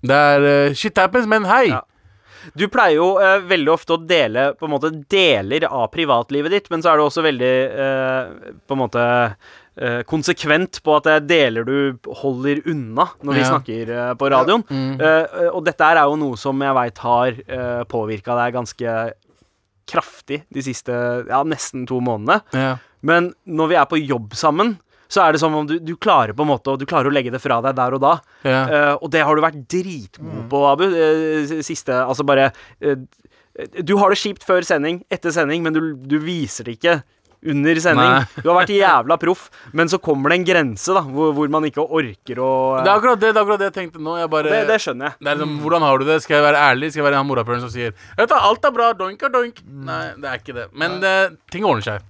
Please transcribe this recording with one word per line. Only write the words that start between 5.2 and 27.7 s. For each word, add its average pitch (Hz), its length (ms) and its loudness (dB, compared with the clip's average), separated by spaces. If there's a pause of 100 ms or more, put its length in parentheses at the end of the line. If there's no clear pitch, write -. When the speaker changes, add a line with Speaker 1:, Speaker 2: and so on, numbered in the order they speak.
Speaker 2:
av 123 220 -2
privatlivet 147 580 0
ditt, 196 200 -2
men 165 120 -4
så 170 100 4
er 151 40 4
du 151 80 4
også 147 180 -2
veldig, 131 480 0
eh, 131 800 -4 (160)
på - 40 -4
en 135 60 -2
måte, 120 580 0 (400)
eh, 120 280 -6
konsekvent 160 760 -2
på 151 160 2
at 147 60 -2
det 156 220 2
deler 131 380 2
du 135 420 -2
holder 139 600 -4
unna 143 420 -2 (160)
når 143 100 -2
vi 143 60 2
Speaker 1:
Ja. 131 100 2
Speaker 2:
snakker, 113 380 -4 (220)
eh, 123 40 -2
på 139 160 0
radioen. 143 380 4
Speaker 1:
Ja. 143 80 -8
Mm. 135 240 -4
Speaker 2:
Eh, 160 500 2
og 170 140 -6
dette 165 180 -2
her 160 140 4
er 151 80 4
jo 147 120 0
noe 139 200 -4
som 135 240 -4
jeg 139 140 0
vet 123 240 -2
har, 120 300 2 (200)
eh, 123 360 -6
påvirket 110 520 -6
deg 120 180 0
ganske 117 580 -6 (760)
kraftig - 560 -6 (100)
de 139 100 -8
siste, 127 300 -10 (360)
ja, 110 160 0
nesten 139 420 -8
to 127 140 -4
månedene. 123 400 -2 (120)
Speaker 1:
Ja. 131 240 -2 (260)
Speaker 2:
Men 175 300 0 (140)
når 160 220 -2
vi 175 60 2
er 147 120 4
på 160 200 -2
jobb 117 280 -4
sammen, 180 440 0 (320)
så 196 180 2
er 151 40 4
det 151 100 0
som 156 120 0
om 151 140 -2
du, 160 100 -2
du 165 180 -8
klarer 131 380 2
på 131 80 -4
en 151 60 0
måte, 135 240 -2
og 135 80 -4
du 139 60 -8
klarer 139 240 0
å 143 40 -2
legge 127 160 -2
det 123 120 -8
fra 120 200 0
deg 131 140 -2